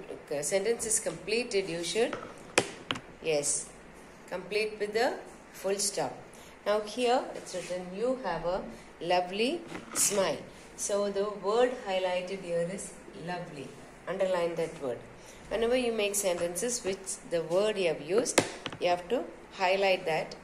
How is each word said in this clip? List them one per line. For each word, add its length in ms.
uh, 60
sentence 460
is 140
completed, 680
you 160
should, 320
yes, 460
complete 500
with 140
the 240
full 260
stop. 380
Now 160
here 400
it's 200
written, 400
"You 300
have 220
a 160
lovely 480
smile." 480
So 420
the 100
word 480
highlighted 640
here 160
is 120
lovely. 420
Underline 480
that 200
word. 160
Whenever 260
you 160
make 220
sentences 760
which 280
the 60
word 220
you 120
have 120
used, 400
you 80
have 260
to 100
highlight 460
that 380